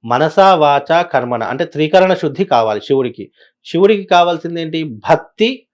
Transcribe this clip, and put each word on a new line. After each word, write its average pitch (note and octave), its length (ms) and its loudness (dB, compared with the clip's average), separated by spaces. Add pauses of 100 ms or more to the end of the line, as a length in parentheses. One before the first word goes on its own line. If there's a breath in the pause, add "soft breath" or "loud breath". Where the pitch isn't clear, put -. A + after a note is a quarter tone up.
మనసా D#3+ 500 2
వాచా D3+ 460 2
కర్మణ B2 420 -4
అంటే B2+ 220 -6
త్రికరణ F3+ 480 2
శుద్ధి E3 300 -4
కావాలి A2 380 0
శివుడికి. B2 500 -4 (340 soft breath)
శివుడికి G3 380 0
కావాల్సింది E3+ 580 0
ఏంటి? D#3+ 220 -6
భక్తి. D#3 920 -4